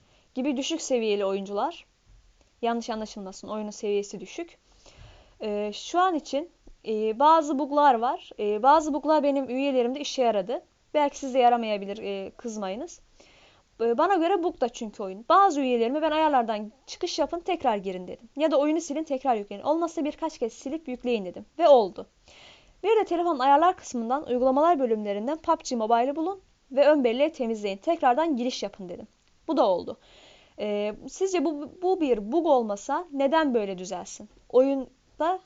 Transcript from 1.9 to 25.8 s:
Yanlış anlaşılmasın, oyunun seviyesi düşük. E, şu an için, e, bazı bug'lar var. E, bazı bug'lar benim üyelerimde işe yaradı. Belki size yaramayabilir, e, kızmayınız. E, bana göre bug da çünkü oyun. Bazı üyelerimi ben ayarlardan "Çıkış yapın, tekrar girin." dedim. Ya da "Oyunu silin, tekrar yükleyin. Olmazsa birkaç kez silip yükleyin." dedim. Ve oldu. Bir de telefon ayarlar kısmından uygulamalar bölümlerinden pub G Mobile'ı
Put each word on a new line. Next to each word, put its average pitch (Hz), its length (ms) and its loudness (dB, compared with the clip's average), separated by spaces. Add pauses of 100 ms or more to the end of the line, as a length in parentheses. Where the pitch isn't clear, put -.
Yanlış 233 280 -4
anlaşılmasın, 214 580 -10
oyunun 214 220 -8
seviyesi 202 500 -4
düşük. - 380 -12 (840)
E, 208 320 -4
şu - 260 -4
an 370 160 2
için, 294 340 -4 (380)
e, 220 320 -2
bazı 302 400 4
bug'lar 285 340 4
var. 247 360 -2 (100)
E, 208 240 -2
bazı 302 300 6
bug'lar 294 300 2
benim 277 260 0
üyelerimde 262 500 0
işe 277 220 -4
yaradı. 226 420 0 (300)
Belki 285 240 2
size 262 220 -2
yaramayabilir, 220 580 2
e, 196 340 -8
kızmayınız. 214 680 -10 (840)
E, 233 160 0
bana 370 180 2
göre 339 280 0
bug 339 180 -4
da 240 80 0
çünkü 220 340 -12
oyun. 190 260 -10
Bazı 349 320 4
üyelerimi 247 400 0
ben 311 100 0
ayarlardan 240 600 0 (160)
"Çıkış - 320 -6
yapın, - 200 -2
tekrar 269 380 0
girin." 185 300 -8
dedim. - 300 -16
Ya 302 140 2
da 294 80 4
"Oyunu 311 220 2
silin, 311 220 -4
tekrar 262 320 -2
yükleyin. 202 280 -8
Olmazsa 330 420 -2
birkaç 302 320 -6
kez 226 160 -4
silip 311 340 -10
yükleyin." 240 380 -4
dedim. 190 200 -12 (140)
Ve 330 80 6
oldu. 233 400 6 (760)
Bir 427 120 4
de 403 100 4
telefon 339 340 -2
ayarlar 294 360 4
kısmından 240 520 -6
uygulamalar 262 520 2
bölümlerinden 220 580 -2
pub 320 260 0
G 254 120 -6
Mobile'ı 233 400 0